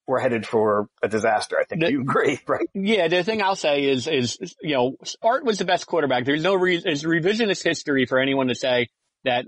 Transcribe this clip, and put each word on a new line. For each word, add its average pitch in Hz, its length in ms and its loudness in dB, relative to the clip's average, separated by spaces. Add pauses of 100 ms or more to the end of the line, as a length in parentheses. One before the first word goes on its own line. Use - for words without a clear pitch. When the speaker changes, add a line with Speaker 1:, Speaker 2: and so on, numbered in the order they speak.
Speaker 1:
we're 127 140 2
headed 120 260 0
for 107 420 2 (140)
a 110 60 0
disaster. 107 520 0
I - 40 0
think 156 180 -4
Speaker 2:
The 170 100 2
Speaker 1:
you 202 80 -2
agree, 139 420 0
<laughs> - 40 -16
right? 147 260 -2
Speaker 2:
Yeah, 196 360 0
the 175 140 2
thing 214 200 -2
I'll 190 140 0
say 143 280 0
is, 135 220 2
is, 127 320 -2 (240)
you 151 120 -2
know, 131 220 0 (240)
Art 247 240 0
was 220 140 0
the 185 80 -4
best 180 200 -2
quarterback. 131 380 0
There's 147 180 0
no 190 120 2
re-, 180 280 0
it's 151 220 -2
revisionist 185 580 0
history 139 440 0
for 131 120 2
anyone 135 300 0
to 123 60 0
say 123 340 0 (360)
that, 123 240 0